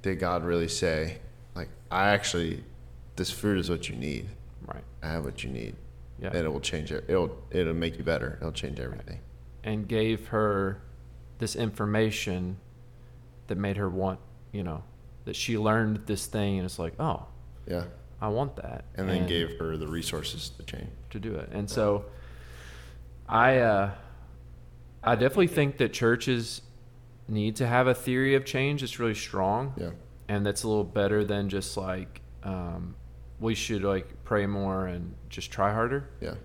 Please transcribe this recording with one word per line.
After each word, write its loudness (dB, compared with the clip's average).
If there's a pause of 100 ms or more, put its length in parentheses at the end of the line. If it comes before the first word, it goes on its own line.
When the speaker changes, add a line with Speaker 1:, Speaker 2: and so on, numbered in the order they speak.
Speaker 1:
'Did 0
God 2
really 4
say?'" 0 (360)
Like, -6 (220)
"I 6
actually, 2 (520)
this -2
fruit 2
is 0
what -2
you -6
need. -4 (380)
Speaker 2:
Right. -10 (200)
Speaker 1:
I -4
have -2
what -6
you -6
need." -6 (440)
Speaker 2:
Yeah. -4
Speaker 1:
And 0
it 2
will -2
change -4
it. -4
It'll, 4 (140)
it'll 2
make 0
you -8
better. 0
It'll -4
change -6
Speaker 2:
Right. -6
Speaker 1:
everything. -10 (440)
Speaker 2:
And -2
gave 2
her 2 (560)
this -2
information 0 (880)
that -2
made 0
her 2
want, 0 (340)
you -4
know, -4 (420)
that -6
she 0
learned 4
this -2
thing 2
and 0
it's -6
like, -2
"Oh, -2 (400)
Speaker 1:
Yeah. -2 (360)
Speaker 2:
I -2
want 0
that." -8 (120)
Speaker 1:
And 0
then 2
Speaker 2:
And 2
Speaker 1:
gave 0
her -2
the -2
resources -4
to -14
change. -8 (200)
Speaker 2:
to -8
do -4
it. -6
And -2
so 4 (1200)
I, 8
uh, 6 (1120)
I 6
definitely 6
think 4
that 4
churches 4 (680)
need 2
to 2
have 8
a 8
theory 4
of 6
change 0
that's -6
really 2
strong. 0
Speaker 1:
Yeah. -4 (380)
Speaker 2:
And 2
that's 0
a 2
little 4
better 4
than 0
just, -2
like, -4 (240)
um, -4 (460)
we 2
should, -2
like, 0
pray 4
more 0
and -4 (160)
just -8
try 4
harder. 2 (120)
Speaker 1:
Yeah. -6 (100)